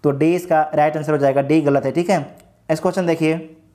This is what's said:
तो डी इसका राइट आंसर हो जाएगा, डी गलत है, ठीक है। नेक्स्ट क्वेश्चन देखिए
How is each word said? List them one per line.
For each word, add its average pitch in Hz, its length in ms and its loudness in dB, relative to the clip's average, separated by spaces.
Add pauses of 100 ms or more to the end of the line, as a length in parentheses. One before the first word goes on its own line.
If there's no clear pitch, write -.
तो 147 80 2
डी 151 240 2
इसका 170 260 0 (120)
राइट 151 240 0
आंसर 151 140 -4
हो 151 60 2
जाएगा, 139 240 2
डी 151 200 2
गलत 139 240 2
है, 135 60 0
ठीक 170 180 -2
है। 185 100 0
नेक्स्ट - 640 -8
क्वेश्चन 180 240 -2
देखिए 160 520 -2 (180)